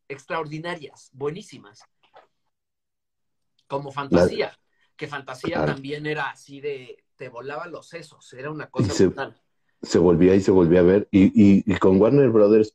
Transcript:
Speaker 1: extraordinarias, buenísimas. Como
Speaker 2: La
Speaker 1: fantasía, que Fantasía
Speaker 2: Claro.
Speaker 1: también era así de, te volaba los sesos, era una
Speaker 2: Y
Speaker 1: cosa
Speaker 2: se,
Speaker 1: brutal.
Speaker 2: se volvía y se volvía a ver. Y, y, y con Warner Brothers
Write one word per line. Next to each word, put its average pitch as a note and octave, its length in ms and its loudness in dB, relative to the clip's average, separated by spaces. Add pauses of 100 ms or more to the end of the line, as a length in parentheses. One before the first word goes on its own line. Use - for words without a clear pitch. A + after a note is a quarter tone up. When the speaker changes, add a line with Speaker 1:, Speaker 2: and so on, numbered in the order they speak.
Speaker 1:
extraordinarias, D#3 1040 -14
buenísimas. C3+ 680 -14 (1900)
Como C#3 220 -10
Speaker 2:
La C3 60 -16
Speaker 1:
fantasía, C#3 640 -2 (380)
que D3+ 120 -14
Fantasía C#3+ 540 -10
Speaker 2:
Claro. - 20 -2
Speaker 1:
también D3 420 -8
era D3+ 240 -8
así C#3 300 -20
de, C3 440 -14 (120)
te C3 120 -18
volaba C#3 380 -16
los D3+ 220 -20
sesos, - 460 -20
era C3+ 160 -14
una D3 260 -14
Speaker 2:
Y B2+ 80 0
Speaker 1:
cosa G2 60 -4
Speaker 2:
se, F#2+ 220 2
Speaker 1:
brutal. - 280 -12 (420)
Speaker 2:
se - 160 -2
volvía F2+ 360 4
y G2 60 2
se F#2+ 100 -2
volvía F2+ 300 4
a F2 40 4
ver. F#2+ 260 2
Y, G2 160 4 (340)
y, - 60 -2
y F#2+ 120 -2
con F#2+ 220 4
Warner B2+ 300 4
Brothers G#2+ 440 4